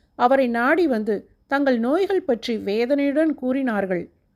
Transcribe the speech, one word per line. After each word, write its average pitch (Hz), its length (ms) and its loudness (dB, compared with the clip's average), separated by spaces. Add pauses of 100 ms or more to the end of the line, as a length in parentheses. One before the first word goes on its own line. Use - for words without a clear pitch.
(200)
அவரை 262 280 4
நாடி 254 400 2
வந்து 214 280 -2 (320)
தங்கள் 277 320 0
நோய்கள் 370 460 0
பற்றி 233 320 -2
வேதனையுடன் 277 760 0
கூறினார்கள். 226 720 -2 (320)